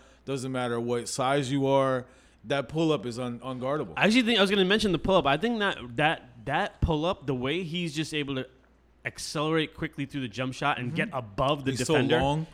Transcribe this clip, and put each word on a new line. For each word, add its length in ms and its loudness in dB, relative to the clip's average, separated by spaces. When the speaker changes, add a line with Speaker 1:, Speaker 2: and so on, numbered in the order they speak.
Speaker 1:
doesn't 280 -6
matter 280 -2
what 300 -2
size 420 0
you 160 2
are, 380 2
that 240 -2
pull-up 360 0
is 140 -6
un-, 200 -6
unguardable. 580 -4
Speaker 2:
I 80 4
actually 160 6
think, 180 2
I 20 6
was 80 4
gonna 140 4
mention 300 2
the 40 0
pull-up. 300 2
I 80 4
think 240 -2
that, 180 0
that, 320 0
that 340 -2
pull-up, 480 0
the 80 0
way 280 -2
he's 300 -4
just 200 -4
able 220 -4
to 120 -4
accelerate 680 -2
quickly 300 -6
through 140 -8
the 80 -4
jump 260 -4
shot 240 0
and 120 -4
Speaker 3:
Mm-hmm. 80 -6
Speaker 2:
get 160 0
above 500 0
the 80 0
Speaker 1:
He's 160 -2
so 60 4
Speaker 2:
defender. 260 4
Speaker 1:
long. 340 0